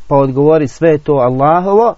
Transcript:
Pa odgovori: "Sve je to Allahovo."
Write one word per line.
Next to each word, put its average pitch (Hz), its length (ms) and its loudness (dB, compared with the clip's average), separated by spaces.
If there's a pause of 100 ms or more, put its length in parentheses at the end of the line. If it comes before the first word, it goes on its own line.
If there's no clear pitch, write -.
Pa 147 80 0
odgovori: 139 520 2
"Sve 160 220 -2
je 151 80 2
to 151 160 -4
Allahovo." 165 840 0